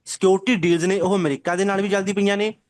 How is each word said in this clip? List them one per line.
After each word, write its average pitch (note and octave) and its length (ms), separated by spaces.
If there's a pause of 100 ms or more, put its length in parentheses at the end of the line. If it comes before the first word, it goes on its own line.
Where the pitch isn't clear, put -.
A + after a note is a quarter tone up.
ਸਿਕਿਉਰਿਟੀ F#3+ 500
ਡੀਲਸ E3+ 280
ਨੇ, F#3+ 160
ਉਹ F#3 160
ਅਮਰੀਕਾ E3 400
ਦੇ F#3+ 100
ਨਾਲ G3 160
ਵੀ G3+ 80
ਚੱਲਦੀ G3 240
ਪਈਆਂ G3+ 240
ਨੇ। G#3+ 140 (180)